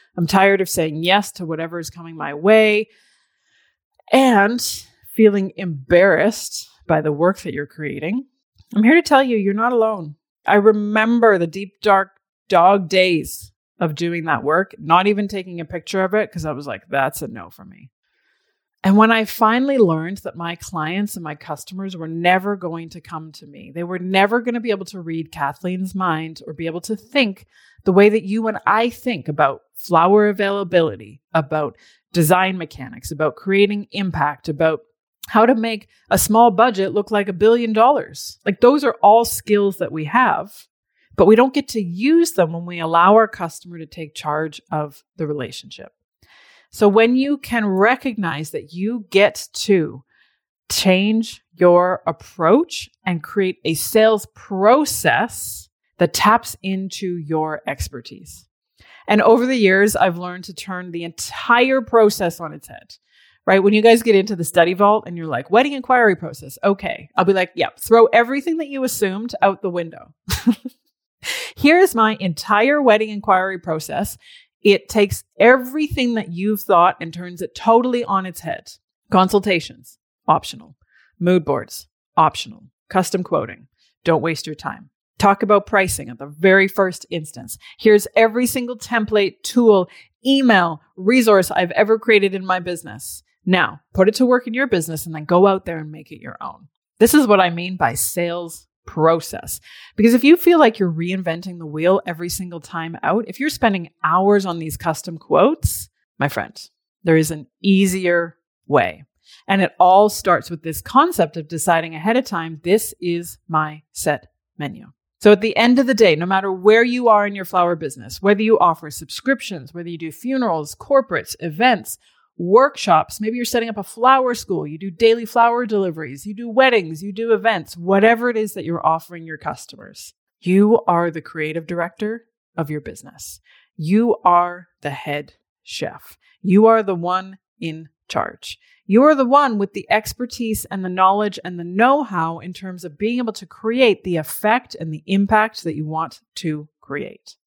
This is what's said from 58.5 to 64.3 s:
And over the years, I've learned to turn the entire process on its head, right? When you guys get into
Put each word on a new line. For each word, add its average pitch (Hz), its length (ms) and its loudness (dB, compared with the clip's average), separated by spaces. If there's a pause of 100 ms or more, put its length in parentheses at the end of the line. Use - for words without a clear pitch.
And 208 140 2
over 233 240 4
the 262 120 -2
years, 202 380 4
I've 180 220 0
learned 180 280 -12
to 190 100 -18
turn 180 380 -12
the 170 120 -10
entire 247 800 0
process 208 580 2
on 156 140 -12
its 147 140 -20
head, - 260 -20 (500)
right? 190 180 4
When 202 120 4
you 214 80 2
guys 226 200 6
get 220 120 2
into 196 200 2